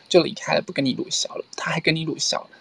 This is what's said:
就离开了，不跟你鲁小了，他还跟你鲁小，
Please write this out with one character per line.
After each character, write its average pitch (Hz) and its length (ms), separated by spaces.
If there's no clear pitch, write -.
就 175 140
离 - 100
开 - 220
了， - 60
不 - 120
跟 139 100
你 131 120
鲁 - 140
小 - 260
了， - 100
他 - 160
还 160 80
跟 160 160
你 165 80
鲁 156 140
小， - 280